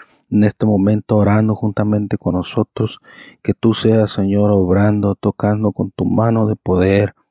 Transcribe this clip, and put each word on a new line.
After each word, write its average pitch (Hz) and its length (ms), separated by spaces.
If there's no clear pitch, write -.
en 104 120
este 107 220
momento 107 520
orando 107 360
juntamente 104 640
con 87 160
nosotros, - 640
que - 120
tú 113 200
seas, 110 360
Señor, 101 400
obrando, 101 640
tocando 104 580
con - 180
tu - 160
mano 113 400
de 107 100
poder 95 580